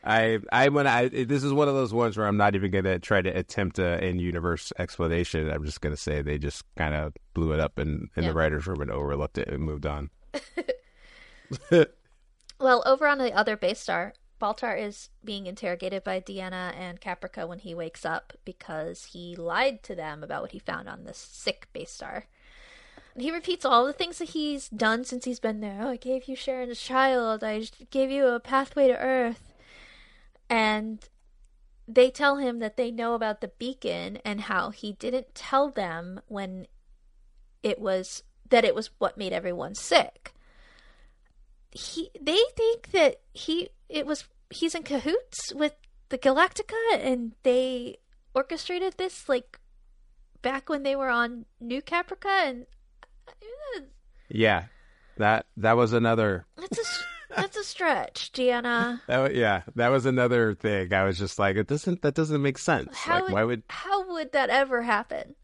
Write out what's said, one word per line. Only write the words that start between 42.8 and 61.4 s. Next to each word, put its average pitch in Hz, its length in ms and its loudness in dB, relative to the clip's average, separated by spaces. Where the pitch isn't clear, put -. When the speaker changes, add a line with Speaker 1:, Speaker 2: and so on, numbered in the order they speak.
Speaker 2:
that 320 300 4
he, 330 360 -4
it 302 160 -4
was, 294 200 -4
he's - 240 -4
in 330 100 -6
cahoots 294 720 -4
with 294 200 0
the 262 80 -4
Galactica 311 560 2
and 240 340 -2
they 254 540 0
orchestrated 349 640 -4
this, - 320 -8
like, 247 300 -2
back 262 280 -4
when 294 140 0
they 277 120 0
were 269 140 -2
on 240 360 0
New 240 220 -6
Caprica 359 640 0
and, 247 180 -8
uh, 480 540 -12
Speaker 1:
Yeah, 107 360 4
that, 107 280 4
that 117 200 4
was 117 160 4
another 113 600 2
Speaker 2:
That's 370 220 -8
a 466 40 -4
s-, 698 220 -6
that's 392 220 -4
a 415 60 -6
stretch, - 680 -4
Deanna. 240 720 0
Speaker 1:
<laughs> - 40 -16
That 123 120 2
wa-, 135 100 4
yeah, 107 320 2
that 120 140 4
was 131 180 4
another 120 480 4
thing. 98 360 0
I 95 120 6
was 95 160 2
just 98 180 -4
like, 98 180 2